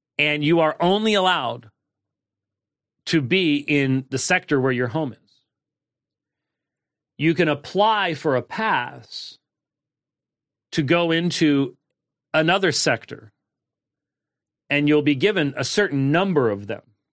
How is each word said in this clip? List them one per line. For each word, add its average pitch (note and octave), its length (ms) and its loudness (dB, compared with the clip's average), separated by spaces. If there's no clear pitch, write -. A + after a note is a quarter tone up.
and D3 260 -2
you E3 160 4
are D#3 200 2
only G#3 340 2
allowed C#3 540 -2
to E3 140 2
be D3+ 360 0
in C#3 540 0
the C3+ 80 -4
sector F3 420 0
where C3 120 0
your B2 160 -2
home C#3 240 -4
is. - 60 -20
You D#3 160 0
can E3 140 2
apply F#3 680 0
for C#3 220 -2
a A#2+ 60 0
pass C3 960 -6
to D#3+ 100 -2
go E3+ 300 0
into D#3 640 0
another E3+ 400 2
sector, - 580 -4
and D3 200 0
you'll D3+ 140 4
be D3 120 2
given D#3 420 0
a C3 60 -6
certain C#3+ 480 0
number D#3+ 400 2
of G2+ 160 -6
them, G#2+ 160 -10